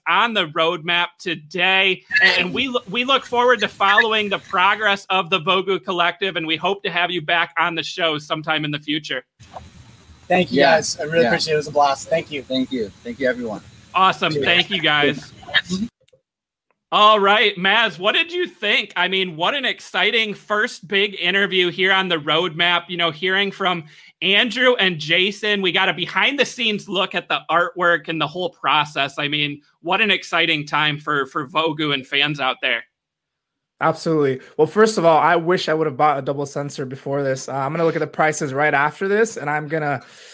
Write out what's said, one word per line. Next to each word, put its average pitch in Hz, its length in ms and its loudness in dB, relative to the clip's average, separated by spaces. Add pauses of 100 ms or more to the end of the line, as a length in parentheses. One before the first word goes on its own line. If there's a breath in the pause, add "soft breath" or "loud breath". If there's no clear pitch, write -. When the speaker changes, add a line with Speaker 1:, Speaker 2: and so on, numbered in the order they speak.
Speaker 1:
on 214 280 2
the 185 140 0
roadmap 170 580 0 (100)
today. 180 840 0 (180)
And 180 320 2
we 247 140 -2
lo-, 247 220 -4
we 240 160 -2
look 262 200 2
forward 247 360 2
to 208 60 0
following 214 640 2
the 214 80 0
progress 196 720 0
of 185 220 0
the 190 80 2
Vogu 185 440 0
Collective, 175 520 -2
and 165 100 -4
we 160 100 -2
hope 185 280 -2
to 190 80 -4
have 175 180 0
you 175 140 -4
back 170 340 0
on 170 160 2
the 160 80 -4
show 156 380 -2
sometime 156 460 -4
in 151 60 -6
the 147 80 -6
future. 151 460 -6 (1000)
Speaker 2:
Thank 180 240 2
you, 131 80 2
Speaker 3:
Yeah. 139 160 6
Speaker 2:
guys. - 240 -2
I 160 60 -6
really 165 180 2
Speaker 3:
Yeah. 117 60 2
Speaker 2:
appreciate 156 240 0
it. - 20 2
It - 20 2
was 151 100 -2
a 147 40 -10
blast. 143 360 2
Thank 160 240 -2
you. 139 120 -8
Speaker 3:
Thank 131 280 -4
you. 113 180 -4 (140)
Thank 120 160 -12
you, 131 80 0
everyone. 120 340 -4 (340)
Speaker 1:
Awesome. 175 360 2
Speaker 2:
Cheers. 143 140 -2
Speaker 1:
Thank 175 240 2
you, 190 100 -4
guys. 151 1120 -2 (1040)
All 214 260 6
right, 208 360 4
Maz, 190 420 0
what 190 140 0
did 339 200 -2
you 359 140 -2
think? 220 500 -2
I 180 120 2
mean, 185 280 -2
what 180 200 0
an 262 100 -4
exciting 208 720 -2
first 214 520 -4
big 196 320 0
interview 180 520 2
here 190 200 0
on 190 160 2
the 170 100 0
roadmap. 170 680 0
You 175 100 -8
know, 170 120 0
hearing 190 400 -2
from 180 360 -2 (360 loud breath)
Andrew 233 540 2
and 185 240 0
Jason, 196 640 0
we 180 80 0
got 190 180 2
a 175 60 0
behind 196 420 -2
the 254 80 2
scenes 214 420 -4
look 190 280 -4
at 175 140 -6
the 147 100 0 (100)
artwork 170 600 0
and 160 120 -4
the 143 60 0
whole 175 240 -6
process. 147 680 0
I 147 100 -2
mean, 147 360 -4 (180)
what 185 200 0
an 208 100 2
exciting 165 560 -2
time 151 320 0
for, 147 260 -2
for 139 220 -8
Vogu 151 480 -2
and 131 100 -8
fans 147 340 -2
out 127 220 -2
there. 120 220 -2 (1000)
Speaker 4:
Absolutely. 151 640 0 (140 loud breath)
Well, 156 80 4
first 214 320 4
of 165 40 2
all, 165 140 6
I 156 180 6
wish 170 340 0
I 156 40 0
would 156 140 0
have 131 100 -6
bought 147 220 2
a - 20 -6
double 139 240 -4
sensor 143 400 -6
before 139 380 -6
this. 131 260 -4
Uh, 131 40 -8
I'm 135 180 -2
gonna 165 140 0
look 160 100 2
at 156 60 -2
the 151 60 0
prices 151 460 0
right 147 180 2
after 147 360 0
this, 214 280 0
and 147 140 -6
I'm 151 180 -2
gonna, 147 360 -2 (300 loud breath)